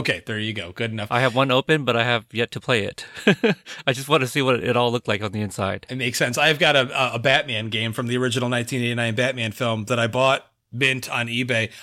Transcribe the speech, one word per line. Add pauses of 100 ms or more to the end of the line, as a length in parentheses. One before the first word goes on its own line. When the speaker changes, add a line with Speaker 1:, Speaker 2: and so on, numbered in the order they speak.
Speaker 1:
okay,
there
you
go.
Good
enough.
Speaker 2:
I
have
one
open,
but
I
have
yet
to
play
it. (220)
<laughs>
I
just
want
to
see
what
it
all
looked
like
on
the
inside.
Speaker 1:
It
makes
sense.
I've
got
a,
a,
a
Batman
game
from
the
original
nineteen
eighty-nine
Batman
film
that
I
bought (260)
mint
on
eBay. (120)